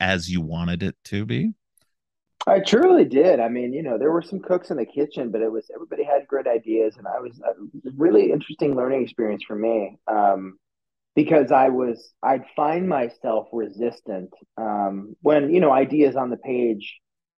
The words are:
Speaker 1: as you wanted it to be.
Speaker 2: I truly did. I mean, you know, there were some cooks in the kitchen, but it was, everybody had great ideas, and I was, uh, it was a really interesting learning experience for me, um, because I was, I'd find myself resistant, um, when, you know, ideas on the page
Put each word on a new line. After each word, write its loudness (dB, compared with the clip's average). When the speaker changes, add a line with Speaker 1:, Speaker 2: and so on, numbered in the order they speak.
Speaker 1:
as -2
you 0
wanted -4
it -6
to -6
be. -4
Speaker 2:
I 4
truly 6
did. 4
I 0
mean, -4
you -6
know, -4
there 2
were 0
some -10
cooks -2
in -4
the -4
kitchen, -6
but -2
it 0
was, -8
everybody -6
had 0
great -4
ideas, 0
and -16
I -6
was, -14
uh, 0
it -14
was -12
a -16
really 4
interesting -2
learning -2
experience -6
for -12
me, -2
um, 0
because 4
I 6
was, -4
I'd 0
find -2
myself -4
resistant, -6
um, -6
when, 2
you 4
know, 4
ideas 2
on -2
the -6
page -4